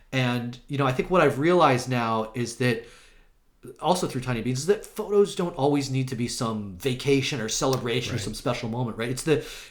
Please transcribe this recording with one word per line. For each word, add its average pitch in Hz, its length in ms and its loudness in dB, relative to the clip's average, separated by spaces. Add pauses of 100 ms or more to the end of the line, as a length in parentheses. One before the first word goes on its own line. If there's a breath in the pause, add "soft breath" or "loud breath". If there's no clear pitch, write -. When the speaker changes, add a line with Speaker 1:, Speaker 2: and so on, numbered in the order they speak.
(120)
Speaker 1:
And, 123 460 -2 (100)
you 143 100 -4
know, 139 80 2
I 127 60 4
think 156 180 -2
what 180 120 6
I've 131 180 4
realized 151 500 4
now 113 440 0
is 120 240 -4
that 120 280 0 (960 loud breath)
also 180 260 2
through 127 140 -4
Tiny 120 200 -4
Beans 127 180 -2
is 151 80 -6
that 208 180 2
photos 202 500 0
don't 175 200 -2
always 139 340 2
need 131 200 0
to 127 60 -6
be 117 120 -2
some 107 500 -4
vacation 131 640 0
or 110 80 -4
celebration 127 600 0
or 127 40 -2
Speaker 2:
Right. 101 80 -2
Speaker 1:
some 110 100 -6
special 120 360 -4
moment, 117 280 -4
right? 117 120 -4
It's 131 140 -6
the, 151 220 0 (260 loud breath)